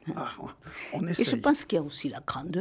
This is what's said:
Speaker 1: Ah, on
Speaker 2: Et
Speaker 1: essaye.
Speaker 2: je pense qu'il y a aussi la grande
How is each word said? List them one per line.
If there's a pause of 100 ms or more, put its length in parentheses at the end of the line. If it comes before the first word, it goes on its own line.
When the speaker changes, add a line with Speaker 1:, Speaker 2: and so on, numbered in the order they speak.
(160)
Speaker 1:
Ah, (640)
on
Speaker 2:
Et
Speaker 1:
essaye.
Speaker 2:
je
pense
qu'il
y
a
aussi
la
grande